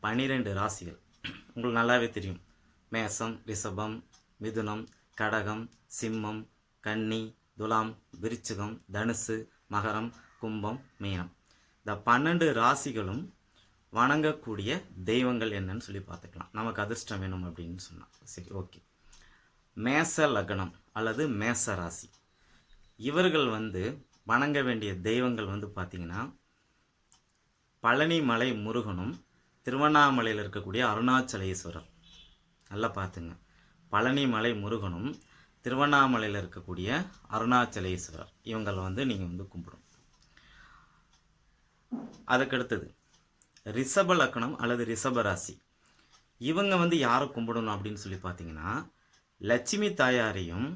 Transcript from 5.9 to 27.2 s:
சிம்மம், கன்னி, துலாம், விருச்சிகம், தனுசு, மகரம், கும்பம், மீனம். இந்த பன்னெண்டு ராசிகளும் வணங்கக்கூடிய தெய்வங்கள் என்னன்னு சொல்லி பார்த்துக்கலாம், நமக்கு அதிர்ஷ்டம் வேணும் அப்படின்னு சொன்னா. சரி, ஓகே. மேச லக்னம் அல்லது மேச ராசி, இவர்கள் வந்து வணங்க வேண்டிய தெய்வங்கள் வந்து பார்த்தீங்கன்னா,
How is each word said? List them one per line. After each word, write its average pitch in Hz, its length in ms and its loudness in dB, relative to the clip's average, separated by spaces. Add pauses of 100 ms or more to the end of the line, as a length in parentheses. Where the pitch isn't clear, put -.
சிம்மம், 110 420 -2 (420)
கன்னி, 110 380 -2 (340)
துலாம், 110 360 0 (300)
விருச்சிகம், 110 520 -6 (180)
தனுசு, 110 460 -2 (320)
மகரம், 107 400 -2 (300)
கும்பம், 110 400 -4 (180)
மீனம். 90 340 -4 (500)
இந்த 104 120 -4 (160)
பன்னெண்டு 160 380 6 (120)
ராசிகளும் 120 640 0 (680)
வணங்கக்கூடிய 131 800 2 (320)
தெய்வங்கள் 113 560 2
என்னன்னு 98 280 -6
சொல்லி 98 220 -8
பார்த்துக்கலாம், - 420 -14
நமக்கு 110 300 -4
அதிர்ஷ்டம் 104 400 -6
வேணும் 92 260 -4
அப்படின்னு 85 400 -10
சொன்னா. 82 180 -18 (280)
சரி, 90 160 -14 (120)
ஓகே. - 180 -14 (960)
மேச 151 500 2
லக்னம் 98 440 0 (220)
அல்லது 113 300 0 (180)
மேச 113 340 0
ராசி, 87 340 -6 (920)
இவர்கள் 151 480 4
வந்து 110 340 -2 (480)
வணங்க 143 320 4
வேண்டிய 113 280 0 (160)
தெய்வங்கள் 113 460 2
வந்து 101 240 -4
பார்த்தீங்கன்னா, 90 440 -6 (1600)